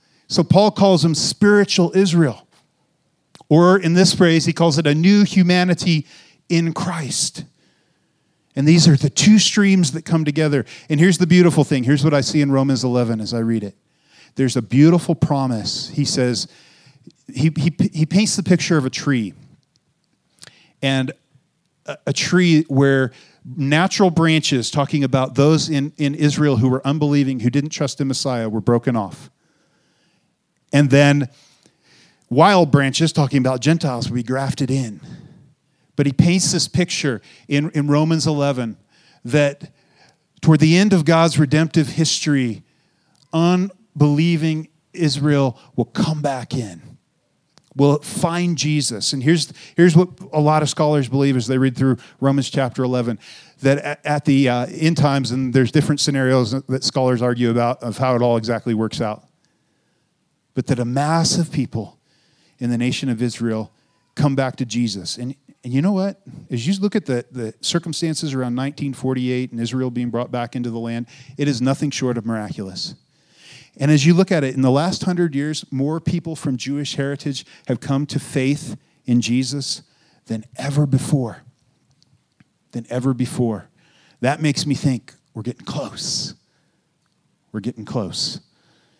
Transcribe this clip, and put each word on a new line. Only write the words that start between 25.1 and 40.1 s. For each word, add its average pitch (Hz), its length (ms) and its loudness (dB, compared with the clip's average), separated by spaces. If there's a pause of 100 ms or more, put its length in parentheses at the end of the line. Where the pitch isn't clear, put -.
those 143 340 4
in, 147 300 -2
in 143 160 -2
Israel 147 420 2
who 123 120 2
were 127 180 0
unbelieving, 143 540 0
who 120 100 2
didn't 143 200 -2
trust - 300 -6
in 135 80 -2
Messiah, 123 400 -4
were 110 120 -4
broken 120 360 0
off. 95 340 -8 (1400)
And 143 180 4
then 143 380 4 (1040)
wild 170 400 4
branches, 143 420 2
talking 143 260 0
about 127 220 0
Gentiles, 127 500 -2
would 120 60 -6
be 123 60 -4
grafted 131 480 -4
in. 127 300 -4 (960)
But 143 100 0
he 139 60 -2
paints 175 380 2
this 170 160 -2
picture 147 560 -4 (240)
in, 143 240 -2
in 147 160 -2
Romans 156 400 0
eleven 139 500 -2 (480)
that 143 460 -2 (720)